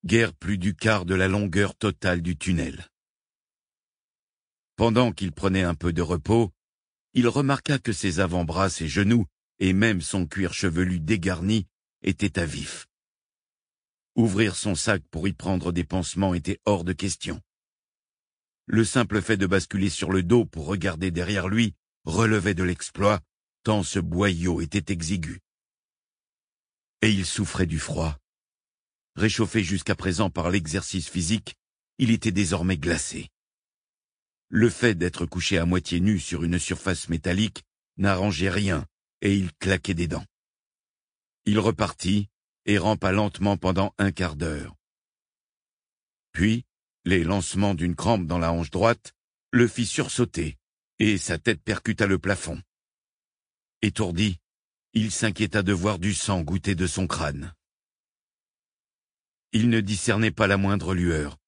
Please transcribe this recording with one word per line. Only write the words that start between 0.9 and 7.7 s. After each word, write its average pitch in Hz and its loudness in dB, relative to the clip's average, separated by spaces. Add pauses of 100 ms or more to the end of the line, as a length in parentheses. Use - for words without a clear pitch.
de 92 0
la 95 4
longueur 101 2
totale 90 0
du 85 -2
tunnel. - -2 (1900)
Pendant 113 4
qu'il 92 -4
prenait 95 2
un 87 2
peu 85 -2
de 87 0
repos, 90 2 (640)
il 120 4
remarqua 135 2